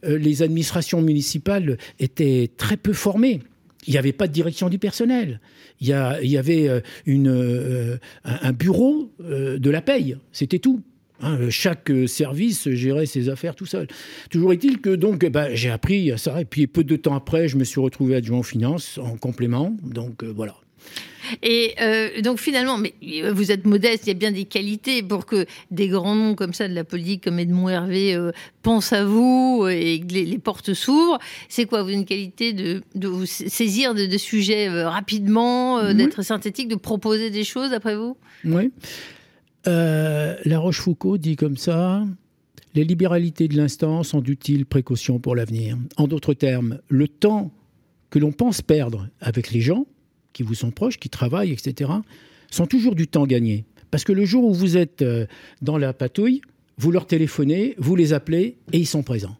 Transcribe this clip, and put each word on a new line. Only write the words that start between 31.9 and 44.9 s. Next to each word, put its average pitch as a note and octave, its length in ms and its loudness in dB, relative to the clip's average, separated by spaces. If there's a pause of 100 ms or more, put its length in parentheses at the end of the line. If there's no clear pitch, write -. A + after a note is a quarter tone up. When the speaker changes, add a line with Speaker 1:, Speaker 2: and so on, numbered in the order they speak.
Speaker 2:
une G3+ 160 -2
qualité G3+ 480 -4
de, F#3+ 280 -4 (140)
de G3 120 -4
vous F#3 180 -4
sa-, F3 240 -8
saisir A#3 440 0
de, G3+ 120 0
de F#3+ 120 -2
sujets, G#3 520 0
euh, E3+ 200 -2
rapidement, A3+ 880 0
euh, G#3 100 0
Speaker 1:
Oui. G3+ 60 4
Speaker 2:
d'être A#3 280 2
synthétique, G#3+ 440 -4
de A3+ 80 -2
proposer A3 540 -2
des G#3 140 -4
choses, B3+ 280 -4
d'après A3 240 -4
vous ? A#3 220 -8 (280)
Speaker 1:
Oui. F3 260 2 (960)
Euh, D#3 680 0 (100)
La D#3+ 140 4
Rochefoucauld F#3 600 0
dit D#3 160 -2
comme C#3+ 220 -2
ça, « F#3 480 0 (680)
Les D3+ 80 4
libéralités E3+ 640 2
de D3 100 2
l'instant D#3 460 2
sont D3 180 0
d'utiles C#3 440 0
précautions B2 540 0